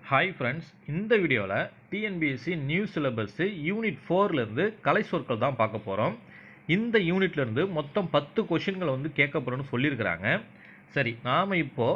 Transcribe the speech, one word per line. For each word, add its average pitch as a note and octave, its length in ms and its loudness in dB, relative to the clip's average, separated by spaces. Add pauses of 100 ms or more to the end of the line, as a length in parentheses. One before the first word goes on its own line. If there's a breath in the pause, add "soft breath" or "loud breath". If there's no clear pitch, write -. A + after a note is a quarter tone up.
ஹாய் D#3+ 280 2
ஃப்ரெண்ட்ஸ், C#3 380 -4 (180)
இந்த G#3+ 300 2
வீடியோல A#2 360 2 (360)
டி G3 120 -4
என் G3+ 160 -4
பி D#3+ 120 0
எஸ் B2+ 140 -4
சி F3 120 -4
நியூ D#3 280 0
சிலபஸ் A#2+ 540 -2 (300)
யூனிட் G3+ 360 -2
ஃபோர்ல F3 380 2
இருந்து A2+ 240 -2 (160)
கலை F3+ 220 2
சொற்கள் C3 400 -2
தான் C3 120 0
பார்க்க A2 320 -2
போறோம். A2 280 0 (520 loud breath)
இந்த A3 320 4
யூனிட்ல F3+ 440 2
இருந்து A#2 240 0
மொத்தம் E3 420 -2
பத்து D3 340 2
கொஸ்டின்கள் E3+ 500 0
வந்து C#3 180 -4
கேட்க C#3+ 280 2
போறோம்னு C3 320 -4
சொல்லியிருக்கிறாங்க. A2 560 0 (600 loud breath)
சரி, B2 240 -2 (100)
நாம F3+ 340 2
இப்போ C3 380 0